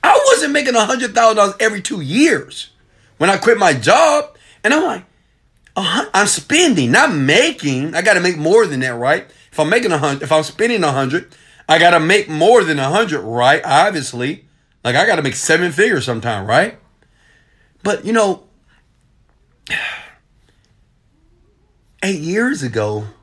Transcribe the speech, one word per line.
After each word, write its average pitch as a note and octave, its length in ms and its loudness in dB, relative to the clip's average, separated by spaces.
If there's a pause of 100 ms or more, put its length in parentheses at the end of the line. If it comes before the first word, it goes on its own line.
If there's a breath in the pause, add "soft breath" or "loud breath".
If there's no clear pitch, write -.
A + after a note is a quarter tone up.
I - 240 4
wasn't D#4 260 2
making C4+ 220 -2
a G#3+ 100 2
hundred B3 280 -4
thousand A3+ 240 4
dollars G3+ 220 2
every G#3+ 220 -2
two F#3+ 200 -8
years G3+ 720 -2 (460)
when E3+ 120 0
I G3 80 2
quit A3+ 200 2
my F#3 160 2
job. C#4+ 640 2 (280 soft breath)
And A3 100 2
I'm D#4+ 100 2
like, F#3 220 -6 (680)
"Uh-huh, F#3+ 380 -4
I'm G3 140 2
spending, A#3 640 0
not B3 220 2
making. D3+ 840 0
I E3+ 60 -2
gotta F#3+ 200 2
make F3+ 160 -2
more F#3+ 280 4
than D3 140 -6
that, C3 160 -4
right? C3+ 320 -2 (240 soft breath)
If - 80 -12
I'm D#3 100 0
making A3+ 220 0
a D#3 80 -2
hundred, C#3 240 -4
if C#3 80 -4
I'm D#3 120 2
spending G#3+ 400 -2
a D3+ 80 0
hundred, C3+ 440 -4 (340 soft breath)
I D#3+ 80 4
gotta E3+ 220 6
make F#3+ 300 0
more F#3+ 340 4
than D#3 160 -2
a C3+ 100 -2
hundred, F3+ 320 -2
right? B2 420 2
Obviously. D3+ 840 -2 (380)
Like, B2 120 -2
I E3+ 100 2
gotta F#3 160 0
make C3 140 -4
seven E3+ 360 -2
figures F3+ 340 -2
sometime, A2 420 -6
right?" D#3 320 0 (1040)
But, G3+ 220 -4
you G#3+ 80 -4
know, G#3 300 0 (1200)
<sighs> - 40 -10 (2250 loud breath)
eight F#3+ 180 -4
years G3+ 400 -4
ago G#2+ 460 -4 (160)